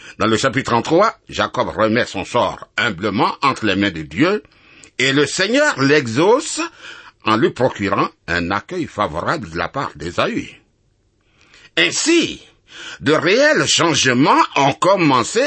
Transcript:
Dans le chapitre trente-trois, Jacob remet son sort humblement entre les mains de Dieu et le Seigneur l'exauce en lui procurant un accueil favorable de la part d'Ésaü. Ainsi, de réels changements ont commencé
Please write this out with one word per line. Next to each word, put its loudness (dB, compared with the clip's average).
Dans 0
le 2
chapitre -2
trente-trois, 2
Jacob -4
remet 0
son -8
sort -4
humblement -2
entre 0
les 0
mains 0
de -8
Dieu -2
et 0
le 2
Seigneur 0
l'exauce 2
en 2
lui 2
procurant -2
un -2
accueil -6
favorable -6
de -10
la -2
part -8
d'Ésaü. -6
Ainsi, 0
de 2
réels 2
changements 4
ont 2
commencé 2